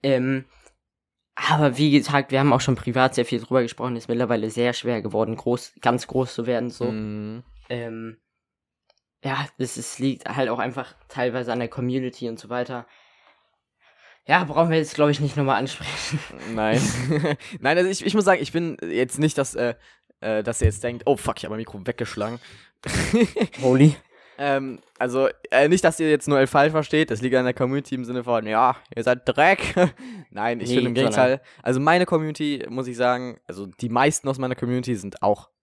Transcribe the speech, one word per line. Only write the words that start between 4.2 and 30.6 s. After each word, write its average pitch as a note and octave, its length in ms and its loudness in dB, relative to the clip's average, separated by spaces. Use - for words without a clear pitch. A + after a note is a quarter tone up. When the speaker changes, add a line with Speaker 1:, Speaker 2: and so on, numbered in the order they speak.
Speaker 1:
sehr A#2+ 240 0
schwer A#2 280 -4
geworden, A2 340 -2
groß, - 460 -4
ganz A#2+ 240 2
groß B2+ 300 -2
zu A#2 100 -6
werden, A#2+ 240 -2
so. A#2+ 220 -4
Speaker 2:
Mhm. G#2+ 520 -10
Speaker 1:
Ähm, A2+ 480 -10
ja, C#3 240 -6
das B2+ 200 -6
ist, - 220 -12
liegt C3 300 -4
halt B2+ 200 -2
auch A#2+ 100 -4
einfach B2+ 340 -6
teilweise B2 460 -4
an A#2+ 60 -4
der A#2 100 -4
Community B2+ 600 -6
und A2+ 100 -12
so G#2 100 -20
weiter. B2 360 -6
Ja, F3 160 6
brauchen D#3+ 260 2
wir D#3+ 80 4
jetzt, D#3 180 -2
glaub D3 140 4
ich, C#3+ 100 2
nicht C#3 160 -2
nochmal C3+ 220 2
ansprechen. - 640 -6
<laughs> - 180 -12
Speaker 2:
Nein. A2 260 2
<laughs> D3 180 -2
Nein, C#3 180 2
also F3+ 120 2
ich, G3 160 -4
ich F#3+ 80 0
muss G#3 120 4
sagen, F#3 160 6
ich D3 100 -6
bin E3+ 260 -4
jetzt A#2+ 320 -2
nicht, D3+ 180 2
dass, C#3 180 -2
äh, B2 180 -2
äh, G#2+ 240 -2
dass A#2 180 -4
ihr - 60 4
jetzt - 160 0
denkt, A#2+ 220 -6
oh C3+ 120 4
fuck, - 200 -4
ich - 60 -10
hab - 60 -8
mein G#2+ 80 -6
Mikro A2 280 -12
weggeschlagen. A2+ 540 -6
<laughs> - 760 0
Speaker 1:
Holy. C3+ 340 8
Speaker 2:
Ähm, C3+ 420 -2
also, B2+ 280 2
äh, C#3 160 6
nicht, F#3 160 4
dass - 160 2
ihr D#3 100 2
jetzt - 180 2
nur C3+ 200 4
falsch D3+ 240 4
versteht, D#3 400 0
das G#2+ 100 -4
liegt B2+ 140 2
an B2+ 100 4
der B2+ 80 0
Community C3+ 420 -2
im B2+ 100 -6
Sinne B2 180 -6
von, A#2 240 0
ja, A#2+ 300 2
ihr A#2 80 -4
seid B2 220 2
Dreck. D#3+ 500 2
<laughs> F#3 540 -2
Nein, A#2 320 -4